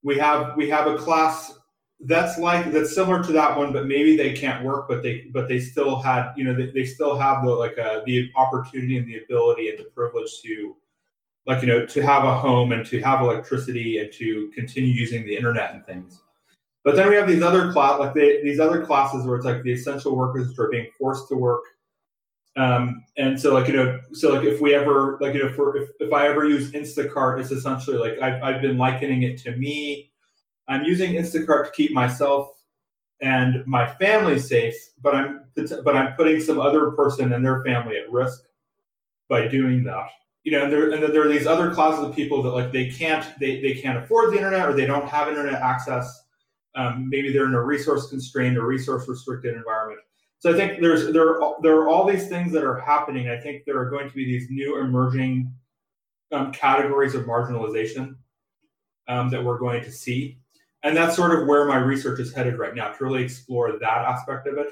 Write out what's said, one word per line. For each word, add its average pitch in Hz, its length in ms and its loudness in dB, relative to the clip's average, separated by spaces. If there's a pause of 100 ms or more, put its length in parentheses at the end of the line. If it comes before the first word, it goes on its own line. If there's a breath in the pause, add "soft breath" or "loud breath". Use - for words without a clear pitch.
We 139 160 0
have, 147 400 2
we 143 100 0
have 151 180 2
a 151 120 0
class 160 600 0 (460)
that's 165 320 2
like, 170 340 0
that's 151 240 0
similar 180 280 2
to 165 100 -2
that 147 240 4
one, 143 160 0
but 131 140 -2
maybe 147 280 4
they 135 200 2
can't 123 280 -4
work, 135 260 -4
but 120 140 -4
they, 120 300 -6
but 127 160 -4
they 127 100 0
still 131 440 -2
had, 127 340 -2
you 139 80 -4
know, 127 80 0
they, 127 180 -2
they 131 140 -2
still 143 320 -2
have 123 280 2
the, 123 60 2
like, 117 280 0
uh, 110 260 -4
the 123 320 0
opportunity 131 640 0
and 117 100 -4
the 110 160 -12
ability 117 460 0
and 107 80 -10
the 107 60 -16
privilege 120 440 -6 (160)
to, - 320 -10 (680)
like, 127 160 0
you 123 60 2
know, 120 180 4
to 139 160 -2
have 139 220 4
a 127 120 2
home 123 360 2
and 110 140 -2
to 120 140 -4
have 127 220 2
electricity 117 760 -2
and 107 140 -6
to 107 420 -6
continue 127 380 -2
using 117 320 -2
the 104 100 -6
internet 117 380 -2
and 87 140 -20
things. 90 340 -16 (640)
But 208 120 6
then 190 120 6
we 208 60 8
have 196 140 4
these 165 140 4
other 175 300 4
cla-, 147 240 4
like, 139 160 -2
the, 143 300 4
these 143 180 -2
other 160 240 2
classes 139 400 0
where 123 120 -2
it's, 123 100 -4
like, 123 160 -2
the 123 100 -2
essential 135 420 -4
workers 131 440 -2
are 110 100 0
being 117 200 -4 (100)
forced 131 300 -6
to 135 80 -4
work. 123 260 0 (920)
Um, 123 500 0 (120)
and 135 240 0
so, 139 140 4
like, 127 120 4
you 135 80 0
know, 127 240 0 (140)
so, 143 220 2
like, - 100 0
if - 160 2
we 143 140 4
ever, 139 460 2
like, 135 140 -2
you 143 80 0
know, 127 100 -2
for, 139 240 0
if, 139 120 -4 (120)
if 156 120 -2
I 143 160 4
ever 147 160 2
use 139 280 2
Instacart, 131 680 -2
it's 123 120 -8
essentially, 131 440 -4
like, 113 240 -2
I've, 127 220 -2
I've 131 180 -2
been 131 160 0
likening 127 460 0
it 120 160 -2
to - 180 -10
me. 147 540 -6 (580)
I'm 135 160 -2
using 180 300 0
Instacart 156 520 0
to - 60 -14
keep 151 200 0
myself 139 580 0 (720)
and 127 460 0
my 123 280 0
family 196 440 4
safe, 117 360 0 (260)
but 139 140 2
I'm, 139 300 -4 (380)
but 139 140 4
I'm 127 180 0
putting 156 260 4
some 143 200 0
other 147 320 4
person 131 400 2
and 123 120 0
their 131 200 0
family 113 320 -2
at - 160 -8
risk 127 300 -2 (840)
by 110 200 0
doing 127 360 2
that. - 240 -8 (360)
You 156 80 -2
know, 143 120 2
and 143 80 0
there, 151 180 4
and 151 120 -2
then 151 100 0
there 151 120 4
are 147 40 4
these 143 180 2
other 170 260 2
classes 156 320 2
of 131 100 -8
people 143 280 -2
that, 123 80 -2
like, 123 200 -2
they 127 200 -2
can't, 156 360 -2 (140)
they, 135 220 -2
they 135 120 0
can't 127 240 -6
afford 220 340 2
the 202 40 0
internet 190 320 0
or 139 60 0
they 135 120 2
don't 143 220 -2
have 147 200 -2
internet 143 340 -4
access. 127 640 -4 (500)
Um, 127 340 -4
maybe 139 240 -2
they're 135 140 4
in 127 80 0
a 120 80 2
resource 139 460 -2
constrained 127 480 -2
or 113 100 0
resource 131 420 -4
restricted 123 480 -8
environment. 110 440 -8 (380)
So 170 140 2
I 170 40 4
think 156 240 -2
there's, 156 320 4
there, 160 260 4 (220)
there 156 160 6
are 156 120 4
all 170 180 4
these 185 220 0
things 175 240 -4
that 151 120 0
are 127 160 -2
happening. 147 480 -2
I 120 100 -6
think 143 260 -12
there 135 140 -4
are 127 120 -4
going 139 180 -8
to 131 60 -18
be 135 100 -6
these 123 240 -4
new 135 320 -6
emerging, 127 720 0 (800)
um, 135 180 -4
categories 139 640 2
of 117 120 -4
marginalization, 120 880 -4 (920)
um, 123 240 -2
that 123 140 -4
we're 120 140 -2
going 120 260 -4
to - 80 -16
see. - 460 -6 (440)
And 151 140 2
that's 165 180 2
sort 165 240 4
of - 80 0
where 147 200 6
my 135 100 2
research 127 420 0
is 123 160 -8
headed 123 240 -2
right 117 160 -6
now, 113 160 -6
to - 140 -8
really 131 180 -2
explore 120 560 -4
that 113 60 -8
aspect 123 640 -2
of 139 100 -4
it. 147 140 -2